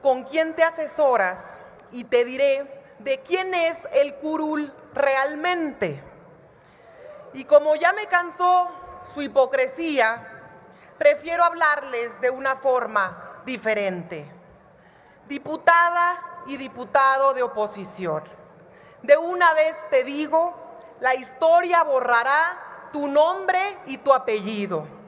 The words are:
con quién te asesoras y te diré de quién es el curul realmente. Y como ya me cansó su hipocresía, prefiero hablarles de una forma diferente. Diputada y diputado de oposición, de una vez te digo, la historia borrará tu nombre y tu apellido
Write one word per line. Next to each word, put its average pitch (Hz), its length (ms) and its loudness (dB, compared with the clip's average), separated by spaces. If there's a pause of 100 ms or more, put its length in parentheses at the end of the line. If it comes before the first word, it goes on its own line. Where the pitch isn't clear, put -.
con 254 220 2
quién 320 300 -2
te 330 80 2
asesoras 277 960 0 (300)
y 240 140 -12
te 240 200 2
diré 269 580 -2 (180)
de 269 200 -4
quién 370 320 -2
es 330 400 -2
el 285 220 -6
curul 302 580 -6 (220)
realmente. 277 1080 -2 (1300)
Y 262 100 -14
como 294 300 6
ya 339 180 2
me 415 140 -4
cansó 359 640 2 (420)
su 285 80 -10
hipocresía, 262 1400 0 (400)
prefiero 311 480 2
hablarles 294 760 0
de 247 80 2
una 262 260 -2
forma 226 880 -2
diferente. 190 800 -4 (1000)
Diputada 339 920 0 (300)
y 277 100 -10
diputado 269 800 2
de 254 80 -2
oposición, 202 840 -6 (800)
de 285 160 6
una 339 340 2
vez 311 240 2 (140)
te 262 140 2
digo, 302 500 -2 (460)
la 254 140 2
historia 339 680 2
borrará 269 1080 0
tu 285 160 -4
nombre 370 800 0
y 269 140 -12
tu 277 160 4
apellido 208 720 -4 (220)